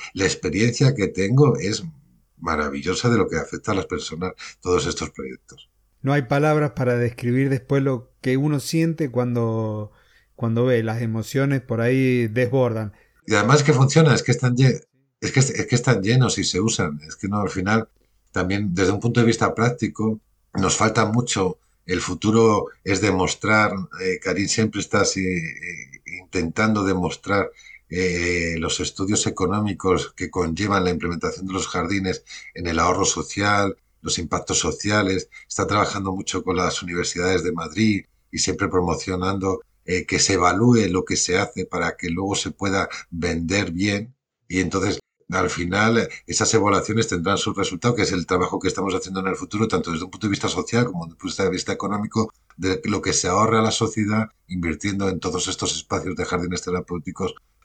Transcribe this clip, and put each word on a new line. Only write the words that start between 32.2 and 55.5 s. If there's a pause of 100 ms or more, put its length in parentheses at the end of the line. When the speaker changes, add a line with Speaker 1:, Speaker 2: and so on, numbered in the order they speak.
Speaker 1:
en
el
ahorro
social, (240)
los
impactos
sociales. (180)
Está
trabajando
mucho
con
las
universidades
de
Madrid (240)
y
siempre
promocionando, (240)
eh,
que
se
evalúe
lo
que
se
hace
para
que
luego
se
pueda (240)
vender
bien. (320)
Y
entonces, (300)
al
final, (160)
esas
evaluaciones
tendrán
su
resultado,
que
es
el
trabajo
que
estamos
haciendo
en
el
futuro,
tanto
desde
un
punto
de
vista
social
como
desde
un
punto
de
vista
económico, (220)
de
lo
que
se
ahorra
a
la
sociedad (180)
invirtiendo
en
todos
estos